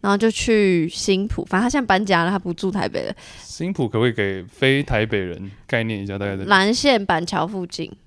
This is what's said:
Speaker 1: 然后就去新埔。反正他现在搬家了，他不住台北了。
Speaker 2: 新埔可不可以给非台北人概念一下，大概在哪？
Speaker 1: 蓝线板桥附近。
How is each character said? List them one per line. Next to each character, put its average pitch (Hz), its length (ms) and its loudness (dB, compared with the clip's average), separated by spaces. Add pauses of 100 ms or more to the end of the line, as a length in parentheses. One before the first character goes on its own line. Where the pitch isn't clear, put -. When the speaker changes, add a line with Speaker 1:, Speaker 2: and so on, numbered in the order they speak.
Speaker 1:
然 202 100 2
后 202 60 4
就 226 120 4
去 196 600 2
新 196 380 0
埔。 - 180 -4
反 185 140 0
正 214 40 2
他 247 60 2
现 269 120 0
在 240 40 -4
搬 190 180 2
家 185 200 4
了， 170 60 2
他 196 80 0
不 180 160 -4
住 190 160 -2
台 190 200 -2
北 - 140 -4
了。 - 100 -6 (280)
Speaker 2:
新 - 300 -6
埔 143 160 0
可 107 100 -2
不 110 60 4
可 123 60 4
以 - 20 -2
给 98 320 -2
非 135 400 2
台 110 220 0
北 110 120 -2
人 92 320 -6 (160)
概 117 180 0
念 110 200 -4
一 - 20 -6
下， 101 120 -4
大 101 80 -4
概 98 100 -4
在 95 80 -6
哪？ 92 60 -8
Speaker 1:
蓝 202 240 4
线 247 300 2
板 175 220 -2
桥 170 220 -2
附 190 180 -8
近。 - 240 -10 (180)